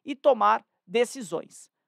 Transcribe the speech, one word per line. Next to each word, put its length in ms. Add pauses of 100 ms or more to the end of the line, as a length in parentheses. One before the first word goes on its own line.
e 100
tomar 500 (220)
decisões. 840 (180)